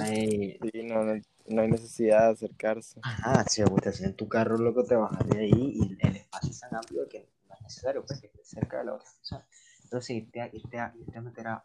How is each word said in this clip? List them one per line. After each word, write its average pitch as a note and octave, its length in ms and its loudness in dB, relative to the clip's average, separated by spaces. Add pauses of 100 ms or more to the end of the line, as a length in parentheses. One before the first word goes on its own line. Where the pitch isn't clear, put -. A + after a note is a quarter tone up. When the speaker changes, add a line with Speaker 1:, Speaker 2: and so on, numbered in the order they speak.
Speaker 1:
hay G#3+ 580 -2
Speaker 2:
Sí, A2+ 220 -6
no, A2+ 200 -2
no, A2 180 -2 (260)
no A2 140 2
hay A2 80 4
necesidad A2+ 580 4
de A2+ 60 6
acercarse. A2 680 -4
Speaker 1:
Ajá, A#2 440 2
si - 160 0
a G#2 40 6
vos F#2+ 160 4
te - 80 0
haces F#2 160 -4
en G2 100 -2
tu G#2+ 120 -6
carro, A2+ 300 2
loco, A#2 280 2
te B2 100 6
bajas A2 320 2
de G#2 120 4
ahí G#2+ 120 4 (220)
y G2 240 0 (100)
el F#2+ 100 2
espacio - 340 -6
es - 80 -14
tan B2 160 -12
amplio C#3 340 -6
que G#2 180 -16 (200)
no - 80 -20
es - 60 -20
necesario, - 440 -8
pues, C#3 160 -8
que - 60 -20
estés - 220 -20
cerca - 300 -8
de B2 60 -6
la A2+ 100 -8
otra - 220 -20
persona. - 300 -14 (360)
Entonces, B2 340 -8
irte A2+ 240 -12
a, A#2+ 120 -10
irte A2+ 260 -12
a, A#2 200 -8
irte A#2 180 -14
a A2+ 40 -12
meter A#2 260 -12
a, A2+ 60 -6 (120)